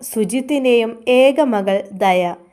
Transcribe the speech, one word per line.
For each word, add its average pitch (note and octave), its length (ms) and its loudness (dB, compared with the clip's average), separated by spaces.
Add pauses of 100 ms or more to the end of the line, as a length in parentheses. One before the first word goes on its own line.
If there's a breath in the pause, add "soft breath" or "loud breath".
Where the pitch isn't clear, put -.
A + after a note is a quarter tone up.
സുജിത്തിൻ്റെയും A#3+ 880 -2 (180)
ഏക C4 320 4
മകൾ G3+ 360 0 (160)
ദയ. F#3 320 0 (280 soft breath)